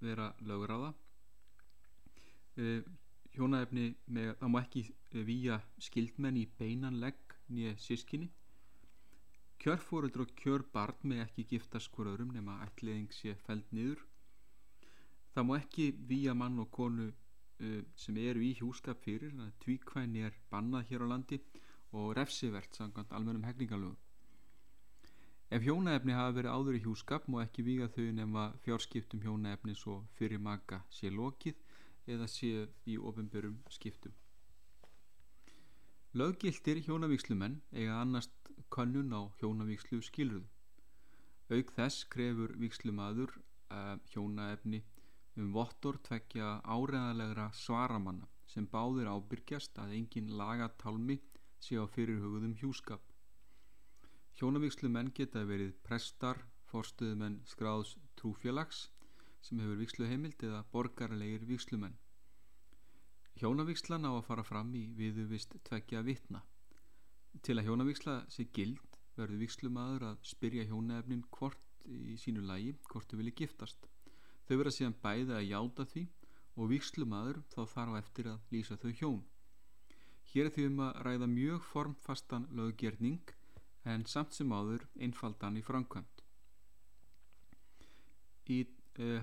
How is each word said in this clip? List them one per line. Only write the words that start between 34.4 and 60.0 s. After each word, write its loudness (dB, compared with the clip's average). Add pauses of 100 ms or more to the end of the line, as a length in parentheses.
Löggiltir 4
hjónavígslumenn 4 (120)
eiga 2
að 2
annast 0 (240)
könnun 4
á 2 (160)
hjónavígsluskilyrðum. 2 (1080)
Auk 4
þess 2
krefur 2
vígslumaður, 2 (400)
eh, -2 (140)
hjónaefni 0 (540)
um 2
vottorð 2
tveggja -2
áreiðanlegra 2
svaramanna 2 (200)
sem 0
báðir 4
ábyrgjast -2
að -2
engin 0
lagatálmi 2 (400)
sé 0
á 4
fyrirhuguðum 2
hjúskap. -2 (1300)
Hjónavígslumenn 4
geta 0
verið 2 (100)
prestar, 0 (260)
forstöðumenn 0
skráðs 0 (200)
trúfélags 0 (520)
sem 0
hefur 2
vígsluheimild 0